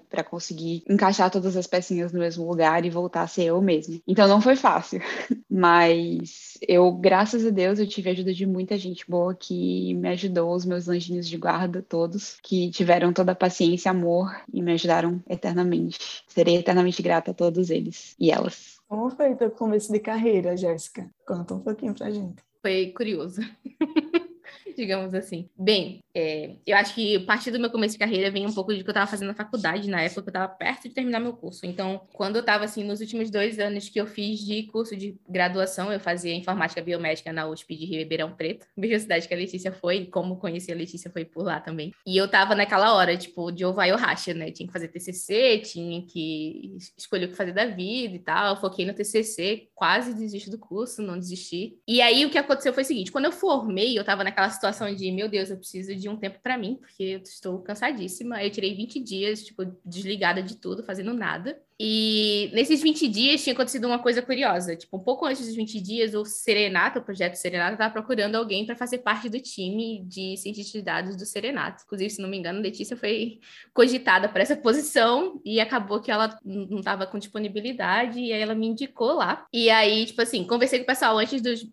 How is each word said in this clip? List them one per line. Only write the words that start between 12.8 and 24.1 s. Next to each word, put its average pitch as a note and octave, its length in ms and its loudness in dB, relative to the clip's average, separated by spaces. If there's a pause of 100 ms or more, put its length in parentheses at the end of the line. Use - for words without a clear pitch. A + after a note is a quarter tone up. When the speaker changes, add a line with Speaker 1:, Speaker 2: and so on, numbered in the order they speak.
Speaker 1:
toda F3+ 200 4
a - 20 -10
paciência F3+ 540 2
e - 20 4
amor F3+ 440 2 (160)
e F3+ 120 -2
me E3+ 80 2
ajudaram E3+ 580 2
eternamente. F3 1000 -2
Serei E3+ 280 6
eternamente F3+ 480 4
grata E3+ 260 2
a F#3 60 -2
todos F3 340 2
eles D#3+ 500 -4
e E3 120 6
elas. - 560 -2
Speaker 2:
Como A3 220 -4
foi C4 260 2
teu A3+ 160 2
começo G#3+ 400 0
de G#3 80 2
carreira, G#3+ 560 2
Jéssica? F3 540 -4 (160)
Conta F3+ 300 -6
um F#3+ 40 -6
pouquinho G#3+ 360 -4
pra - 160 -6
gente. F#3+ 320 -8 (180)
Speaker 3:
Foi F#3+ 340 0
curioso. F#3 460 -4 (240)
<laughs> D#4+ 680 -2 (420)